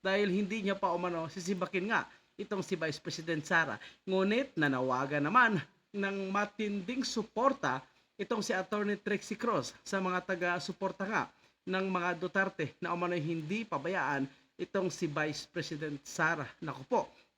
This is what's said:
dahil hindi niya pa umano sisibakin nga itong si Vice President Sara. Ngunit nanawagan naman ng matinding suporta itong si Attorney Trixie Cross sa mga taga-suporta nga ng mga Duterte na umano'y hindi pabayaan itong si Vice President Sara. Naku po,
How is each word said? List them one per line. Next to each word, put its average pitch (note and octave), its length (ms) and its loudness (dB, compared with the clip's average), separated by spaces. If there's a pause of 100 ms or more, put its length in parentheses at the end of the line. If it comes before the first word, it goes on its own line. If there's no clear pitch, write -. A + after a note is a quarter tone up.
dahil F#3+ 320 4
hindi G3+ 320 0
niya G3 80 2
pa F#3+ 160 0
umano E3+ 400 0
sisibakin F#3 640 -2
nga D#3+ 80 2 (340)
itong G3 240 -4
si F#3 160 -2
Vice D#3 240 -2
President D#3+ 400 -2
Sara. D3+ 400 2 (240)
Ngunit G3 560 2
nanawagan C3+ 640 2
naman A3 320 6 (320)
ng G3 400 -4
matinding G#3 720 -2
suporta G#3+ 800 0 (400)
itong G#3 240 0
si - 80 0
Attorney G3+ 480 0
Trixie G3+ 400 -4
Cross G3+ 400 0
sa - 240 -4
mga F3+ 160 0
taga-suporta F3+ 880 -2
nga F#3 240 -2 (320)
ng F#3+ 240 0
mga F3+ 320 0
Duterte F3+ 560 0
na E3+ 160 -4
umano'y F3 320 0
hindi E3 400 -2
pabayaan C#3+ 640 0 (320)
itong F#3 320 -2
si E3+ 160 -2
Vice D3+ 400 -2
President D3+ 560 -6
Sara. D#3+ 400 0 (160)
Naku C3+ 240 -8
po, A3+ 160 2 (380)